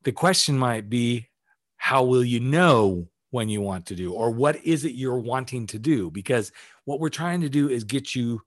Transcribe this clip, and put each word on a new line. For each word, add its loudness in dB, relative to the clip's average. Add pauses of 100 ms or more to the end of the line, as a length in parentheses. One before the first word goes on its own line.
the -2
question 2
might -2
be, 0 (480)
"How 2
will 4
you 0
know 4 (220)
when -2
you -2
want -6
to -10
do, -6
or 0
what 0
is 0
it -4
you're -4
wanting -4
to -10
do?" 2
Because -2 (320)
what -6
we're -2
trying -4
to 0
do 2
is -2
get -6
you -4